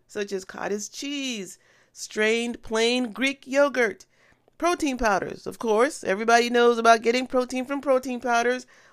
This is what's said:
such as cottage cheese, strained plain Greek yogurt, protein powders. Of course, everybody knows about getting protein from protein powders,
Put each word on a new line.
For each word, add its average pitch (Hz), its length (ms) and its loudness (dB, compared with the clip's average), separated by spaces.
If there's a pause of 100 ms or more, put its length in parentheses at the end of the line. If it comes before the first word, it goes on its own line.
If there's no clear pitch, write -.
such 202 260 -8
as 190 140 -8
cottage 202 440 -8
cheese, 262 680 -8 (340)
strained 226 720 -2
plain 233 500 0
Greek 262 340 -4
yogurt, 262 600 0 (500)
protein 330 400 0
powders. 214 500 -2
Of 185 120 -10
course, 233 440 0
everybody 233 460 2
knows 240 300 4
about 226 240 6
getting 247 240 0
protein 254 400 -2
from 277 160 -6
protein 254 380 0
powders, 240 460 0 (260)